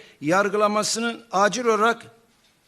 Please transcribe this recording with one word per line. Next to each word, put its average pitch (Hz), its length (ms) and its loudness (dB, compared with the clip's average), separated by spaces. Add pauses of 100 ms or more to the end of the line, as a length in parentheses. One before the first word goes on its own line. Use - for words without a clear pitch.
(200)
yargılamasının 208 1120 -2
acil 202 320 0
olarak 226 380 0 (640)